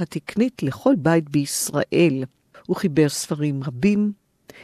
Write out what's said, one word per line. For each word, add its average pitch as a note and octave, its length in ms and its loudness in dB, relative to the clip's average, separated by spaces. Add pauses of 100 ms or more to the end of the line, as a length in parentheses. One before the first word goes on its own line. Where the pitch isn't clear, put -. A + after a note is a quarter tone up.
התקנית - 640 -4
לכל G#3 360 2
בית D#3 320 2
בישראל. C#3+ 920 0 (420)
הוא F3+ 100 -2
חיבר D3+ 320 2
ספרים D3 560 -4
רבים, G3+ 480 0 (520)